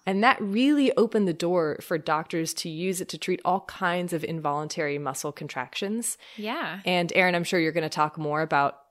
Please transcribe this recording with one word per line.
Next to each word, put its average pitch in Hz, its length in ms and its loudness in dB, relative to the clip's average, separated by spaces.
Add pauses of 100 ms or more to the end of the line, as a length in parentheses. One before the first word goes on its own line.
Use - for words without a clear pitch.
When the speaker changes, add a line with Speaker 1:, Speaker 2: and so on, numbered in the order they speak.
Speaker 1:
And 196 180 0
that 254 160 4
really 262 600 4
opened 220 280 4
the 175 60 2
door 170 480 0
for - 160 -2
doctors 160 580 -2
to - 140 -6
use 180 320 -4
it - 80 -8
to - 100 -8
treat 180 240 -2
all 185 200 2
kinds 175 500 -2
of 160 100 -2
involuntary 151 760 -2
muscle 143 340 -4
contractions. 196 840 -6 (180)
Speaker 2:
Yeah. 214 480 -6
Speaker 1:
And 175 320 2
Erin, 180 180 4
I'm 175 100 0
sure 185 140 0
you're 160 140 2
gonna 160 160 -2
talk 156 300 0
more 151 240 -2
about 147 360 2 (120)